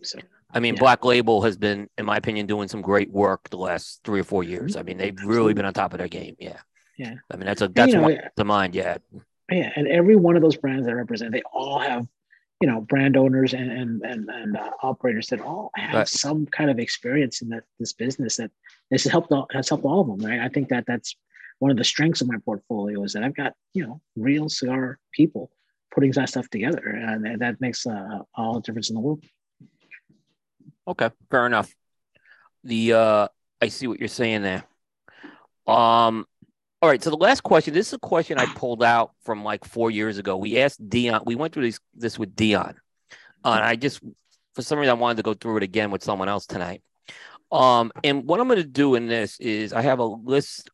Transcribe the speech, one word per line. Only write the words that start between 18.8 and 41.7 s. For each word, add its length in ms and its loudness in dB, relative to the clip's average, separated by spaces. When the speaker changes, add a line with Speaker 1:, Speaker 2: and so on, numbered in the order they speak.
Speaker 1:
this 140 2
has 80 0
helped 200 2
all, 200 0
has 160 -4
helped 160 -2
all 180 2
of 40 0
them, 120 -6
right? 120 -2
I 80 -2
think 200 -4
that 180 -2
that's 300 -6
one 120 2
of 60 4
the 80 0
strengths 360 0
of 80 -2
my 160 -4
portfolio 580 -6
is 120 -6
that 100 -4
I've 100 -4
got, 200 -6
you 120 -2
know, 140 -14
real 340 0
cigar 500 -4
people 380 2
putting 200 4
that 160 0
stuff 200 -6
together, 380 -4
and, 400 -6
and 140 -6
that 200 -4
makes, 260 -4
uh, 340 -8
all 180 -4
the 60 -6
difference 300 -8
in 40 -6
the 60 -4
world. 240 -4
Speaker 2:
Okay, 240 -2
fair 160 4
enough. 280 0
The, 300 0
uh, 360 4
I 80 2
see 200 -10
what 100 -6
you're 100 -6
saying 340 -2
there. 220 -4
Um, 600 4
all 60 8
right, 140 6
so 80 -2
the 60 0
last 260 4
question, 320 4
this 140 2
is 40 -12
a 60 -8
question 400 -2
I 160 2
pulled 280 -4
out 300 4
from, 200 -6
like, 220 -6
four 240 -2
years 260 -2
ago. 220 -4
We 200 -2
asked 300 0
Dion, 380 0
we 80 -2
went 180 -4
through 120 -4
this, 160 -4